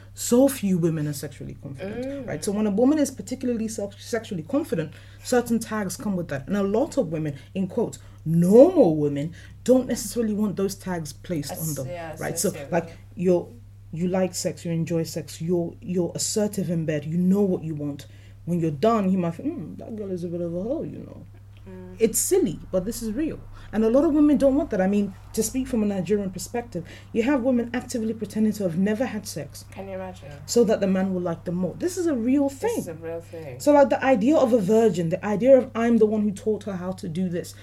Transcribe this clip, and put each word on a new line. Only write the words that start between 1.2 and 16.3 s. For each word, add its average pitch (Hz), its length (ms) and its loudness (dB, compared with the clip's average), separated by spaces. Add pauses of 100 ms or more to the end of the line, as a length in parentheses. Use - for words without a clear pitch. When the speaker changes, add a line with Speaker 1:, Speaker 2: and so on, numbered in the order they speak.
Speaker 1:
confident, 196 420 -8
Speaker 2:
Mm. 269 240 -8
Speaker 1:
right? 151 160 -6
So 208 60 -2
when 208 160 0
a 202 60 2
woman 262 260 6
is 285 140 2
particularly 240 560 -4
self-, 202 320 -8
sexually 214 420 -6
confident, 185 500 -2 (300)
certain 240 380 2
tags 214 360 -6
come 196 200 -4
with 175 120 -4
that. 135 200 -8
And 190 80 0
a 202 80 0
lot 220 340 0
of 160 140 -2
women, 156 220 -4 (200)
in 190 140 -2
quotes, 180 320 -4 (260)
normal 185 680 8
women, 147 360 0 (300)
don't 254 240 4
necessarily 226 480 -2
want 196 220 -2
those 196 180 -2
tags 170 380 -8
placed 151 400 -6
Speaker 2:
As-, 165 160 -6
Speaker 1:
on 151 80 -4
them, 131 100 -8
Speaker 2:
yeah, 156 320 -10
Speaker 1:
right? 151 180 -6
So, 196 120 0
Speaker 2:
associated 147 240 -6
Speaker 1:
like, 170 140 2
Speaker 2:
with - 80 -16
it. - 40 -18 (160)
Speaker 1:
you're, 180 340 2 (440)
you 170 160 -2
like 185 260 0
sex, - 300 -6
you 170 80 -4
enjoy 165 320 0
sex, - 360 -10
you're, 170 400 -2
you're 175 360 -2
assertive 208 520 -2